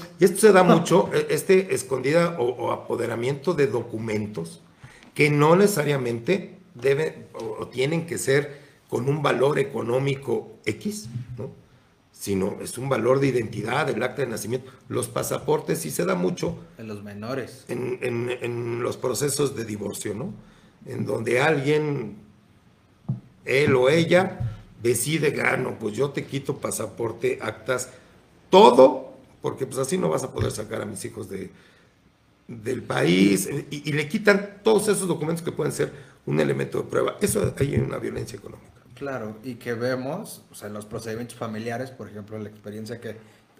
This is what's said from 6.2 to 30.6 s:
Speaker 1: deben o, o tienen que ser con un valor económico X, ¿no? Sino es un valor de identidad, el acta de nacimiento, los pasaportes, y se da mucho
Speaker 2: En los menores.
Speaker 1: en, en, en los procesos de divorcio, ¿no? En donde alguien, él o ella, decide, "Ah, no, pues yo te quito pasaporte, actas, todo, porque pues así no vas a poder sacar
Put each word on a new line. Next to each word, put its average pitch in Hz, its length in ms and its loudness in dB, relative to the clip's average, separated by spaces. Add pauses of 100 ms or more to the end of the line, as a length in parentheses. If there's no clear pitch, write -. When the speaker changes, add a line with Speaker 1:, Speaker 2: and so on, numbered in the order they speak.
Speaker 1:
deben 139 600 -2
o, - 280 -10
o 87 60 -8
tienen 147 400 -2
que 113 100 -6
ser 139 400 0 (320)
con 120 200 -2
un 147 120 0
valor 139 380 2
económico 117 920 -2 (120)
X, - 440 -6 (280)
¿no? 101 140 -10 (600)
Sino 98 500 -4
es - 160 -10
un 127 120 -6
valor 127 320 4
de 143 60 4
identidad, 120 640 -2
el 110 140 -2
acta 127 200 -4
de 123 40 -2
nacimiento, 117 420 -6 (200)
los 113 180 -4
pasaportes, - 760 -2
y 156 60 -8
se 170 140 -2
da 127 100 0
mucho - 400 -2 (220)
Speaker 2:
En 113 100 -14
los 104 140 -12
menores. 107 680 -10
Speaker 1:
en, 120 320 -6
en, 120 280 -2 (120)
en 120 420 -4
los 117 140 -4
procesos 127 580 -2
de 110 80 -6
divorcio, 104 500 -6
¿no? 143 200 -8 (520)
En 120 200 -6
donde 117 340 0
alguien, 143 800 0 (1300)
él 139 300 4
o 127 140 6
ella, 170 500 4 (420)
decide, 139 600 0
"Ah, 123 160 2
no, 123 200 -4
pues 107 180 -6
yo 135 160 0
te 143 140 -6
quito 135 320 -6
pasaporte, 113 840 -4
actas, 117 480 -4 (600)
todo, 240 640 10 (280)
porque 131 240 -4
pues 120 140 -10
así 135 180 -2
no 175 120 0
vas 151 140 -2
a 120 100 -10
poder 120 180 -2
sacar 107 300 -8